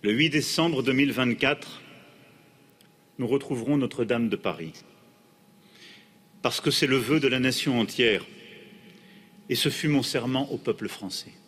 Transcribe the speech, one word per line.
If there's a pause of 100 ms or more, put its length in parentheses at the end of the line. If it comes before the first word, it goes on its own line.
Le
huit
décembre
deux
mille
vingt-quatre, (1400)
nous
retrouverons
Notre-Dame
de
Paris. (1700)
Parce
que
c'est
le
vœu
de
la
nation
entière. (1200)
Et
ce
fut
mon
serment
au
peuple
français. (140)